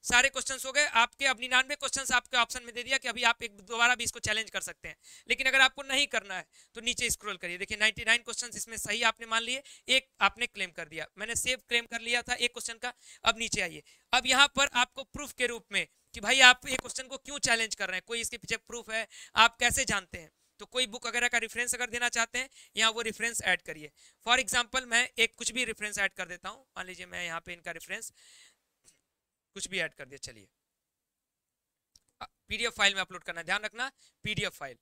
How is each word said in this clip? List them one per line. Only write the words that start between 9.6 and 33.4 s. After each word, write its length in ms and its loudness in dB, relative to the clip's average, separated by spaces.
एक 220 2
आपने 260 0
claim 240 -8
कर 160 -10
दिया, 200 -10
मैंने 180 -6
save 320 -2
claim 180 0
कर 160 -8
लिया 200 0
था 120 -4
एक 200 0
question 240 -10
का, 160 -8
अब 140 2
नीचे 240 -4
आइए। 220 -6
अब 120 4
यहाँ 300 8
पर 180 2
आपको 300 0
proof 300 -12
के 140 -2
रूप 240 -8
में 160 0
कि 60 -12
भाई 200 2
आप 280 10
ये 100 -2
question 300 -8
को 100 -12
क्यों 220 -10
challenge 360 0
कर 120 -6
रहे 80 -4
हैं, 120 -6
कोई 140 -6
इसके 160 -8
पीछे 200 -6
proof 320 -12
है, 180 -4
आप 220 6
कैसे 280 2
जानते 320 -4
हैं, 140 -16
तो 60 -16
कोई 220 0
book 200 -8
वगैरह 200 0
का 100 2
reference 380 -2
अगर 140 -4
देना 200 -2
चाहते 300 -2
हैं, 100 -6
यहाँ 160 4
वो 100 -4
reference 400 -4
add 200 0
करिए। 300 -14
For 160 4
example 400 0
मैं 340 2
एक 180 4
कुछ 160 -6
भी 120 -2
reference 340 -6
add 160 0
कर 120 -6
देता 240 -12
हूँ, 160 -18
मान 80 -8
लीजिए 200 -14
मैं 200 -8
यहाँ 200 -6
पे 80 -10
इनका 180 -12
reference 400 -12
कुछ 120 -10
भी 120 -6
ऐड 140 -4
कर 120 -16
दिया। 120 -20
चलिए, 300 -18
अ, 40 -12
PDF 260 -4
file 220 4
में 60 -2
upload 220 -8
करना 180 -10